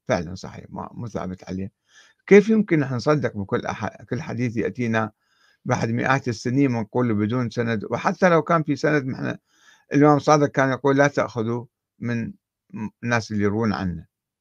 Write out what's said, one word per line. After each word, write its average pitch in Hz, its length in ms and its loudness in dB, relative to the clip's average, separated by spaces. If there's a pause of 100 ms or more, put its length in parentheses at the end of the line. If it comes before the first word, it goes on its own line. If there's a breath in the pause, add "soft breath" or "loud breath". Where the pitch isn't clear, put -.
فعلا 90 280 -4
صحيح، - 340 -16
ما، 95 240 -12
مو 120 140 -12
ثابت 92 420 -10
عليه. 95 220 -8 (560 soft breath)
كيف 202 220 6
يمكن 208 300 2
نحن 131 160 -2
نصدق 120 420 0
بكل 101 300 -4
أح-، - 420 -8
كل 127 120 -4
حديث 117 360 -4
يأتينا 110 540 -2 (540)
بعد 117 260 -2
مئات 127 360 0
السنين 123 480 0
ونقول 117 400 -2
بدون 113 340 0
سند؟ 113 420 -2
وحتى 180 380 0
لو 160 140 4
كان 165 200 0
في 143 120 -2
سند، 151 320 0
نحن 127 280 -6 (580 soft breath)
الإمام 147 240 6
الصادق 147 300 4
كان 135 240 0
يقول: 135 260 2
"لا 143 100 6
تأخذوا 117 580 -2 (340)
من 117 280 -4 (460)
م-، 107 160 -8 (140)
الناس 117 280 -2
اللي 104 120 0
يروون 104 300 0
عنه." 82 320 -6 (360)